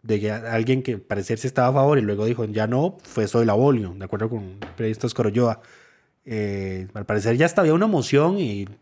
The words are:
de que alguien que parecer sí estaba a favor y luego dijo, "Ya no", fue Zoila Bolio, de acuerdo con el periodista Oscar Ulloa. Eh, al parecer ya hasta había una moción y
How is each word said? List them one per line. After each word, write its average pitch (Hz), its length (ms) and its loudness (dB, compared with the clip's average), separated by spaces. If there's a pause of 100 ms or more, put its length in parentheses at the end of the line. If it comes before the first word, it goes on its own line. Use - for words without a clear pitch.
de 110 160 0
que 107 140 -2
alguien 113 500 0
que 117 140 -4
parecer 101 400 -4
sí - 100 -8
estaba 127 220 2
a 131 60 2
favor 139 240 4
y - 40 4
luego 104 220 -2
dijo, 117 220 -2
"Ya 107 200 -2
no", 127 360 0
fue 107 260 -2
Zoila 117 240 2
Bolio, 113 460 2
de 95 60 -10
acuerdo 110 260 -4
con 110 120 -6 (200)
el 104 140 -14
periodista 110 320 -4
Oscar 113 180 -2
Ulloa. 113 340 2 (640)
Eh, 98 720 -6
al 104 100 -8
parecer 110 320 0
ya 147 80 4
hasta 170 160 2
había 160 140 4
una 202 140 2
moción 160 500 2
y 101 280 -4 (160)